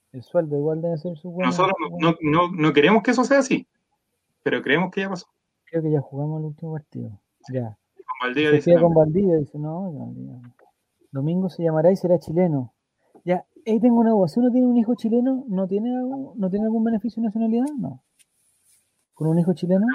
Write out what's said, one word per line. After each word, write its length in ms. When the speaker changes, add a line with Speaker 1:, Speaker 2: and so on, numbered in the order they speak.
Speaker 1:
el 100
sueldo 340
igual 240
debe 160
ser 200
su 140
buena, 180
Speaker 2:
nosotros 280
Speaker 1:
su 60
Speaker 2:
no, 60
Speaker 1:
buena. 320
Speaker 2:
no, 260
no, 80
no 180
queremos 300
que 80
eso 120
sea 160
así, 280
pero 180
creemos 300
que 100
ya 80
pasó. 180
Speaker 1:
Creo 160
que 100
ya 100
jugamos 380
el 80
último 260
partido. 460
Ya. 260
Speaker 2:
Con 100
Valdivia 300
Speaker 1:
Se 60
Speaker 2:
dice 140
Speaker 1:
queda 100
con 120
Speaker 2:
también. 200
Speaker 1:
Valdivia, 240
dice, 220
no, 320
no, 140
Valdivia. 360
Domingo 380
se 140
llamará 280
y 40
será 240
chileno. 540
Ya, 220
ahí 120
tengo 200
una 120
duda. 180
Si 100
uno 120
tiene 160
un 100
hijo 180
chileno, 520
¿no 200
tiene 300
algo, 400
no 120
tiene 160
algún 180
beneficio 380
de 60
nacionalidad? 380
No. 260
¿Con 140
un 120
hijo 140
chileno? 420